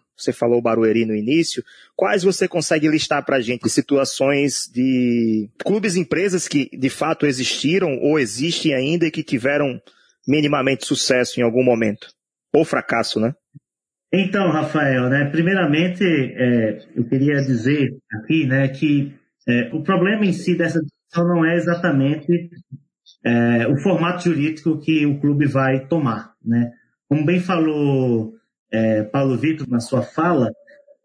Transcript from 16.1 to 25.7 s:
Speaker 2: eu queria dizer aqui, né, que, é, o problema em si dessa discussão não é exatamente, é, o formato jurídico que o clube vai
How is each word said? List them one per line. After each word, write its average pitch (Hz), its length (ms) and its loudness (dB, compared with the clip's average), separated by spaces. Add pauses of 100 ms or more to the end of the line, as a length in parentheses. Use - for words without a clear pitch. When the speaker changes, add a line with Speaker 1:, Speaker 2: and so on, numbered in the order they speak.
Speaker 2:
eu 123 100 -2
queria 139 380 0
dizer 131 540 0 (160)
aqui, 147 340 0
né, 135 220 2
que, 143 460 -2 (340)
é, 120 240 0
o 156 100 -6
problema 196 440 0
em 175 60 2
si - 220 -2
dessa 165 260 0
discussão 170 480 -4
não 170 160 2
é 165 120 2
exatamente, 170 920 0 (760)
é, 120 440 2
o 143 140 2
formato 175 420 0
jurídico 156 540 -2
que 151 280 0
o 143 140 0
clube 143 260 2
vai 131 400 0